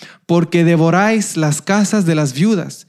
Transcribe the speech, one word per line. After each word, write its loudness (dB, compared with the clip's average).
porque 0
devoráis 2
las -2
casas 0
de 0
las -2
viudas, -2